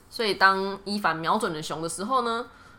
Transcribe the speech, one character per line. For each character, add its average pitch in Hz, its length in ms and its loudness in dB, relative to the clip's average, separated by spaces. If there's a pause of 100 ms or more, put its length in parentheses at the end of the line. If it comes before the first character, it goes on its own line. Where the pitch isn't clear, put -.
(100)
所 - 140 -4
以 196 100 0
当 190 500 4
伊 208 140 -4
凡 165 180 0
瞄 165 220 0
准 214 140 -2
了 156 100 -6
熊 156 180 -6
的 165 80 -4
时 - 160 -6
候 247 180 2
呢， 233 240 -4 (320)